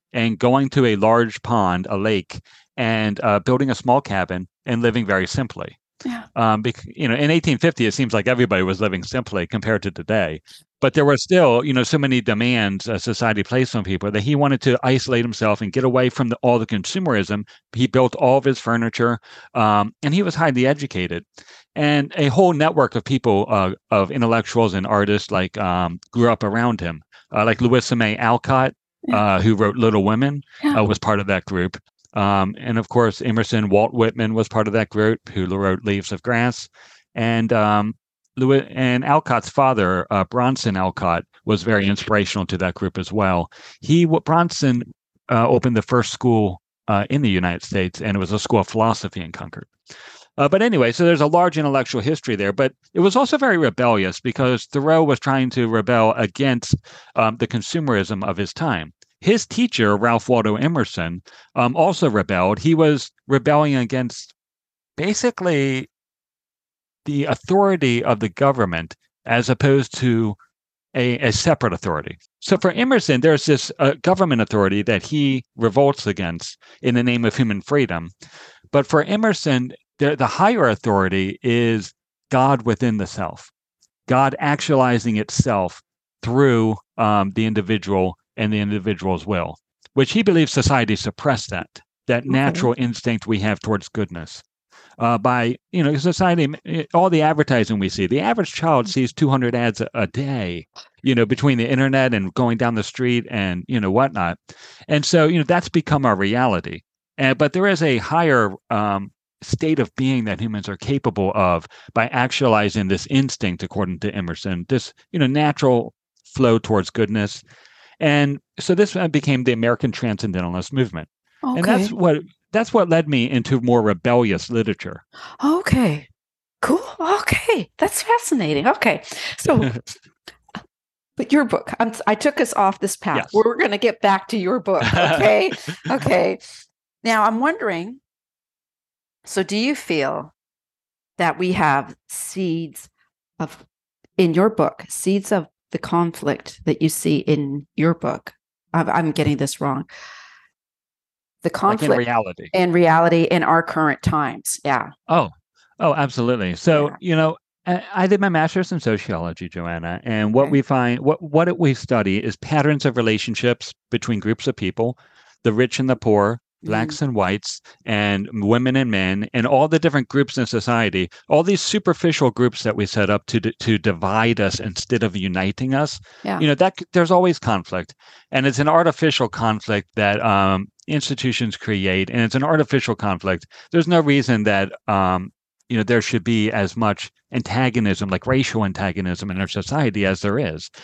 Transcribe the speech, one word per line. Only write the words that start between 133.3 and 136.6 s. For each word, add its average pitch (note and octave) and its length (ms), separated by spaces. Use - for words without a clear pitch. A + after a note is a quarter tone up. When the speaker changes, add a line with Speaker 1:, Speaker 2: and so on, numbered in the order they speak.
Speaker 2:
We're A3 240
gonna G#3+ 220
get A3+ 220
back G3 280
to - 100
your G3 220
book. F3 280
Speaker 1:
<laughs> - 60
Speaker 2:
Okay. F3+ 580
Okay. F#3+ 480